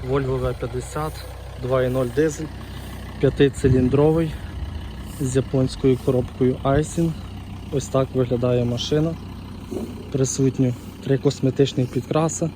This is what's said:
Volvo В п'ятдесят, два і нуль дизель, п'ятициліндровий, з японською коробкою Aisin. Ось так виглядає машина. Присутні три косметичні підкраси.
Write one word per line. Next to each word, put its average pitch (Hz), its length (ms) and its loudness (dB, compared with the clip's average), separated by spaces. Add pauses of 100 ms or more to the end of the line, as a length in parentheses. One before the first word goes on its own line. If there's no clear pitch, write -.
(100)
Volvo 131 280 0
В 127 200 -2
п'ятдесят, 135 540 -6 (500)
два 127 200 2
і 127 60 2
нуль 127 180 0 (100)
дизель, 156 300 2 (760)
п'ятициліндровий, 139 1120 4 (840)
з 131 160 0
японською 131 680 2
коробкою 127 600 2
Aisin. 156 460 2 (640)
Ось 135 140 -2
так 135 280 2
виглядає 123 500 2
машина. 151 500 0 (1000)
Присутні 131 600 2 (300)
три 135 140 2
косметичні 131 680 2
підкраси. 156 720 -2